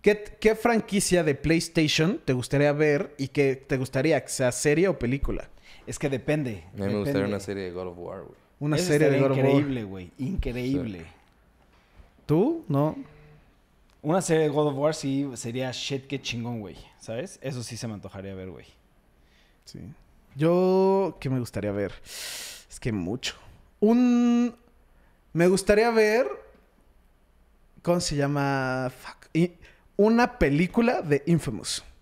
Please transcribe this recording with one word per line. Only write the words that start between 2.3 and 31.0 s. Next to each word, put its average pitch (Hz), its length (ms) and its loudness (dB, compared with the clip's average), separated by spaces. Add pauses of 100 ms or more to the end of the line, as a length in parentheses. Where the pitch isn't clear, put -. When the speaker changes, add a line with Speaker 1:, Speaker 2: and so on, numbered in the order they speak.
Speaker 1:
gustaría 139 400 2
ver 147 460 0
y 135 100 -4
que 135 300 0
te - 180 -4
gustaría 135 480 0
que - 60 -16
sea 127 240 0
serie 156 340 2
o 180 100 0
película? 120 520 -2 (360)
Speaker 2:
Es - 140 -12
que 156 100 -4
depende, 127 540 -4 (100)
Speaker 3:
A - 40 -14
mí - 20 -10
me 98 60 -4 (140)
gustaría 101 80 -2
Speaker 2:
depende. 98 200 0
Speaker 3:
una 101 140 -2
serie 98 240 -8
de 90 60 -8
God 90 160 -8
of 87 100 -12
War, 87 240 -12
güey. - 140 -20 (260)
Speaker 1:
Una 151 160 0
Speaker 2:
Eso 180 80 0
Speaker 1:
serie 156 240 4
de 135 80 4
Speaker 2:
estaría 135 100 4
Speaker 1:
God 135 100 2
of 131 60 2
War. - 20 4 (100)
Speaker 2:
increíble, 135 280 0
güey. 95 340 -12
Increíble. 127 840 -4
Speaker 3:
Sí. 80 60 -14 (1200)
Speaker 1:
¿Tú? 262 440 0
No. 147 260 0 (1040)
Speaker 2:
Una 170 200 0
serie 160 220 2
de 151 60 2
God 151 180 2
of 143 100 -2
War 151 180 0
sí 139 400 -2
sería 123 380 -6
shit, 135 340 -8
qué 135 140 -8
chingón, 120 400 -8
güey. 90 160 -14 (220)
¿Sabes? 123 420 -10
Eso 127 220 -8
sí 117 120 -12
se 113 140 -10
me 107 60 -8
antojaría 98 380 -12
ver, 92 160 -12
güey. 67 160 -16 (1000)
Speaker 1:
Sí. - 140 -18 (560)
Yo, 185 840 2
¿qué 139 100 -6
me 131 100 0
gustaría 104 320 -4
ver? 98 200 -4 (760)
Es - 100 -18
que 123 140 -4
mucho. 101 400 -4 (480)
Un, 240 720 4 (800)
me 170 140 4
gustaría 208 420 4
ver, 220 380 4 (1500)
¿cómo 175 180 2
se 156 160 -4
llama? 135 800 -2
Fuck. - 380 -20
Y 175 180 2 (500)
una 233 380 4
película 180 640 2